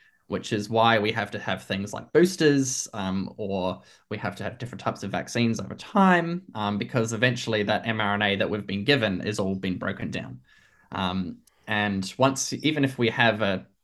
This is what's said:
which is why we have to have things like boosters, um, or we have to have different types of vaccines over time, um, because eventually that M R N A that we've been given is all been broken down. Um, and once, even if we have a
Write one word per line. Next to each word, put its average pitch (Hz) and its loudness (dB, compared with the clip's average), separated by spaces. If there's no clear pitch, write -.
which - -6
is 104 -2
why 113 4
we 107 0
have 107 -2
to 104 -8
have 95 -6
things 98 -6
like - -12
boosters, 147 4
um, 95 -2
or 92 -4
we 107 -6
have 98 -6
to 98 -8
have 104 -8
different 120 -10
types - -4
of 98 -6
vaccines 113 0
over - -10
time, 175 4
um, 104 -2
because 113 0
eventually 117 2
that 101 0
M 110 0
R 101 0
N 104 0
A 101 2
that 95 0
we've 101 -4
been 101 -4
given 110 2
is 104 -2
all 95 0
been 95 -4
broken 92 -6
down. 92 -8
Um, 92 -4
and 104 0
once, 135 2
even 143 0
if 131 0
we 120 2
have 110 4
a 95 0